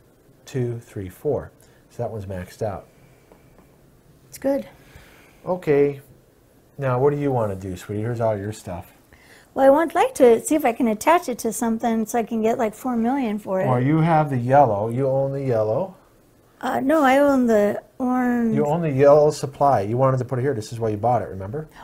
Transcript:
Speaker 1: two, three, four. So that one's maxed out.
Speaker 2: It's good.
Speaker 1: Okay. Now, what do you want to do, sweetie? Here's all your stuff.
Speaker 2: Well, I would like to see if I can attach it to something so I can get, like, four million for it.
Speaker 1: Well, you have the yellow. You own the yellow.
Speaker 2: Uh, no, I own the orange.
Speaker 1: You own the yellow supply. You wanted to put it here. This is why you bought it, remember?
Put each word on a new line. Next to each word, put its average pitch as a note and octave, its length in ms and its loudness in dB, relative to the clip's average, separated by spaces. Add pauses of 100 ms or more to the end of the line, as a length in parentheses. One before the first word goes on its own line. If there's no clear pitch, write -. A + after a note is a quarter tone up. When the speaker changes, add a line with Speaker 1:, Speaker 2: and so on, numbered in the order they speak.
(460)
Speaker 1:
two, A#2+ 360 -6
three, G2 280 -12
four. A2 420 -6 (400)
So - 120 -10
that A2+ 80 -6
one's G#2 160 -10
maxed F#2 360 -10
out. G2 240 -6 (1400)
Speaker 2:
It's - 100 -20
good. C4+ 300 -2 (760)
Speaker 1:
Okay. C#3+ 540 0 (760)
Now, C3 220 -2
what C#3 140 4
do C#3+ 60 -2
you C#3+ 140 -2
want G#2+ 260 -2
to F#2+ 100 -10
do, F#2 80 -8
sweetie? G#2 260 -8
Here's A#2 180 -4
all A2 160 0
your G2+ 160 -6
stuff. F2+ 400 -14 (640)
Speaker 2:
Well, C4 100 2
I C4+ 60 8
would D4 240 2
like A#4 220 0
to A#3 280 6
see D4+ 120 0
if D#4 80 0
I A#3+ 80 2
can A#3+ 160 0
attach D#4 400 2
it A#3+ 120 -6
to A3+ 120 -4
something A3+ 540 -2
so A#3+ 120 -4
I A#3 60 0
can A3 180 -4
get, A3+ 160 0
like, A3 160 -2
four B3+ 220 -6
million A3+ 420 0
for F#3+ 220 -4
it. - 80 0
Speaker 1:
Well, B2+ 120 2
you C#3+ 180 2
have D#3 300 2
the C#3 80 -2
yellow. A#2+ 520 4
You B2+ 180 -2
own C3+ 260 0
the C#3 120 -6
yellow. B2 500 -2 (680)
Speaker 2:
Uh, A#3+ 200 -4
no, C#4+ 240 2
I C4 140 4
own C#4 280 2
the G#3 340 2 (180)
orange. B3 580 -2
Speaker 1:
You D3 100 0
own D#3+ 160 0
the D#3+ 80 -2
yellow C#3+ 400 6
supply. C3+ 520 0
You G#2+ 140 -4
wanted C3 220 2
to B2+ 60 -4
put B2 160 -6
it - 20 -4
here. C#3 120 -2
This G#2+ 180 -10
is A2+ 80 -10
why A2+ 80 -2
you G#2+ 80 -2
bought A2+ 260 0
it, E2 60 -8
remember? G#2 400 -10 (160)